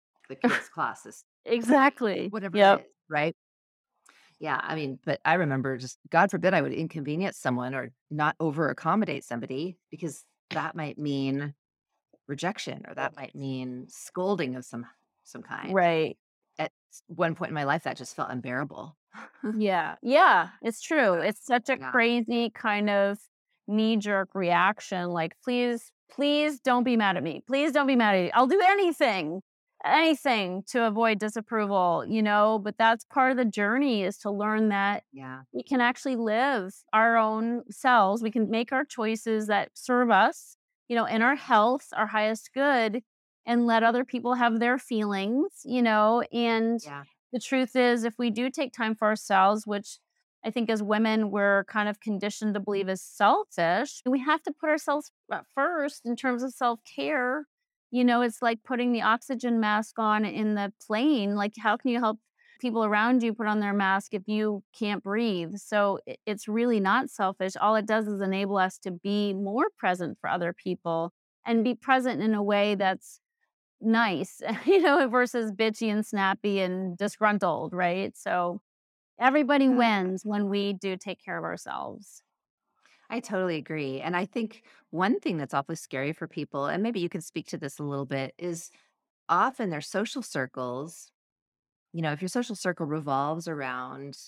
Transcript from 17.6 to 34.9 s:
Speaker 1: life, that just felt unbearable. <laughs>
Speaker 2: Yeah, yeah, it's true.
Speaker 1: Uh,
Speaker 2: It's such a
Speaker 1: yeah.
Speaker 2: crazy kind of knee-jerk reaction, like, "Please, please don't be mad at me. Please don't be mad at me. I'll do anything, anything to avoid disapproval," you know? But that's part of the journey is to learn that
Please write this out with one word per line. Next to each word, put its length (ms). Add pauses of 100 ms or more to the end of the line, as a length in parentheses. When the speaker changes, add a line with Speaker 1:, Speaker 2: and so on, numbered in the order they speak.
Speaker 1:
life, 180
that 140
just 180
felt 160
unbearable. 640 (160)
<laughs> 380
Speaker 2:
Yeah, 500
yeah, 500 (100)
it's 200
true. 320
Speaker 1:
Uh, 80
Speaker 2:
It's 240
such 240
a 80
Speaker 1:
yeah. 140
Speaker 2:
crazy 600
kind 380
of 300 (480)
knee-jerk 680
reaction, 760
like, 340
"Please, 480 (200)
please 480
don't 240
be 140
mad 200
at 60
me. 240
Please 240
don't 160
be 80
mad 200
at 100
me. 60
I'll 160
do 160
anything, 800 (420)
anything 840
to 180
avoid 340
disapproval," 880
you 140
know? 380
But 180
that's 280
part 260
of 60
the 80
journey 580
is 160
to 120
learn 380
that 420